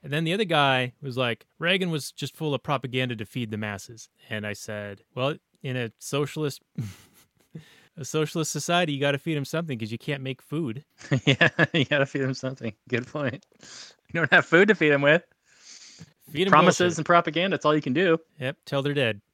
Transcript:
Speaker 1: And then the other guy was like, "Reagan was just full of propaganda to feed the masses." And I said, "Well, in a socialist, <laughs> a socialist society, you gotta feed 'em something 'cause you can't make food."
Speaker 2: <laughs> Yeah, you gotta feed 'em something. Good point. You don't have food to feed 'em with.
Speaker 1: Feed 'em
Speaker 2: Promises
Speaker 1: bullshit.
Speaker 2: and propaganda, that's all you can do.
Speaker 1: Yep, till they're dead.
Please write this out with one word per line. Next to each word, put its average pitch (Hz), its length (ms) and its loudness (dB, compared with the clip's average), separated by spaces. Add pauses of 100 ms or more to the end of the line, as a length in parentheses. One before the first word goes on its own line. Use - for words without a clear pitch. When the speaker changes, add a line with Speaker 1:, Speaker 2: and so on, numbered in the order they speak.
Speaker 1:
And 139 120 -8
then 156 100 -2
the 160 100 -2
other 214 120 -2
guy 135 560 2
was 131 160 -8
like, 120 280 -2 (140)
"Reagan 180 320 -2
was 151 220 -6
just - 220 -10
full 156 180 -4
of 123 100 -4
propaganda 127 540 -4
to 107 80 -10
feed 117 260 -8
the 107 60 -6
masses." 107 520 -10 (200)
And 107 180 -6
I 104 60 -6
said, 104 480 -12 (120)
"Well, 135 220 -4 (260)
in 131 140 -6
a 120 240 -6
socialist, 147 640 -6 (160)
<laughs> - 1200 -16
a 143 80 -12
socialist 156 460 -2
society, 170 420 0
you 139 80 -6
gotta 143 160 0
feed 160 180 -4
'em 143 100 -4
something 160 320 -6
'cause 107 140 -6
you 117 60 -8
can't 139 260 -8
make 131 180 -8
food." 143 440 -6 (260)
Speaker 2:
<laughs> 139 140 0
Yeah, 147 240 6 (240)
you 151 120 2
gotta 139 200 2
feed 139 180 -6
'em 131 100 -2
something. 127 400 -8 (140)
Good 123 200 -4
point. 139 380 -6 (680)
You - 80 -
don't 156 100 2
have 175 140 6
food 185 240 6
to 208 60 4
feed 151 180 4
'em 139 80 2
with. 147 220 6 (1080)
Speaker 1:
Feed 165 160 0
'em 196 40 6
Speaker 2:
Promises 165 280 8
Speaker 1:
bullshit. 180 200 2
Speaker 2:
and 151 60 -4
propaganda, 170 520 2
that's - 80 -2
all 151 100 4
you 151 60 2
can 127 120 -2
do. 165 260 2 (200)
Speaker 1:
Yep, 135 260 -6
till 139 160 -2
they're 143 120 -2
dead. 117 260 0 (140)